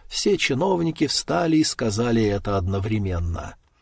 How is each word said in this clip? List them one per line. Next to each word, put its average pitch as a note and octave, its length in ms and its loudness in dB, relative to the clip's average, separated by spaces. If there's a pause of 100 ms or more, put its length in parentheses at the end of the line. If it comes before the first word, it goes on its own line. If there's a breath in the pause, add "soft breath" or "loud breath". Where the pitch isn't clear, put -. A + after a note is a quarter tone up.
Все - 300 0
чиновники E3 720 0
встали D#3+ 500 0
и D#3 80 4
сказали A#2 580 0
это G2+ 320 0
одновременно. F#2 1000 -2 (240)